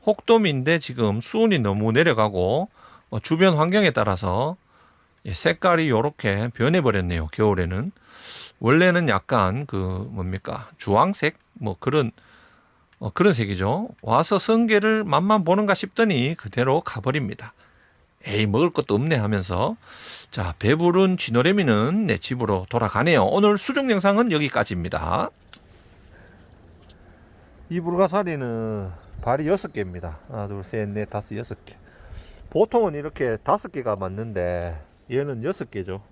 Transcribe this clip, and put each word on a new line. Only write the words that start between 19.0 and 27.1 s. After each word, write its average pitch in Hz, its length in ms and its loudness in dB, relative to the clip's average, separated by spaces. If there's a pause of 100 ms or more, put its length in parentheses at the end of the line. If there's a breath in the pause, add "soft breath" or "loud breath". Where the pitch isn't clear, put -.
하면서. 104 600 -2 (540 loud breath)
자, 90 280 -6
배부른 175 580 2
쥐노래미는 147 880 2
내 95 120 0
집으로 104 500 -2
돌아가네요. 117 560 2
오늘 208 340 2
수중 269 320 -2
영상은 202 420 2
여기까지입니다. 90 960 -2 (2500 soft breath)